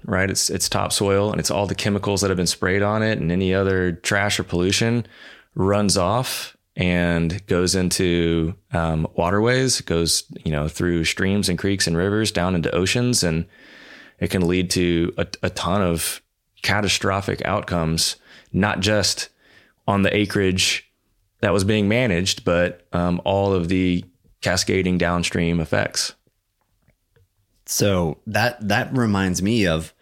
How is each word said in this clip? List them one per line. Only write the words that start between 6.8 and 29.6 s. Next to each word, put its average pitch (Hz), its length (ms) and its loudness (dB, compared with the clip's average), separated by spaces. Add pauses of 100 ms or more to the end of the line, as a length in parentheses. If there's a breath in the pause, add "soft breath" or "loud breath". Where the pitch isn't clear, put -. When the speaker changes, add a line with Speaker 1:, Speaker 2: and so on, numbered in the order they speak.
Speaker 1:
goes 90 280 0
into, 87 800 0 (180)
um, 82 420 0
waterways, 117 640 0
goes, 82 440 0 (200)
you 82 60 -2
know, 76 180 -2
through 85 360 0
streams 95 440 -2
and 85 100 -2
creeks 98 280 -2
and 85 100 0
rivers 101 340 0
down 90 240 0
into 82 200 -2
oceans. 120 480 0
And 82 240 0 (720 loud breath)
it 85 120 -2
can 92 160 0
lead 90 240 0
to 85 480 0
a, 90 80 -2 (160)
a 92 80 -2
ton 95 320 -2
of 85 400 -2 (400)
catastrophic 98 840 -2
outcomes, 80 720 -2 (360 loud breath)
not 95 280 0
just 101 480 0 (580 soft breath)
on 98 160 2
the 95 140 2
acreage 95 720 0 (500)
that 101 120 2
was 95 120 2
being 107 240 2
managed, 101 560 0
but, 87 480 0
um, 87 340 0
all 98 260 2
of 87 160 0
the 90 360 0 (360)
cascading 92 560 0
downstream 85 640 0
effects. - 540 -2 (1500)
Speaker 2:
So 90 600 2
that, 107 420 -2
that 120 280 0
reminds 95 460 2
me 104 240 2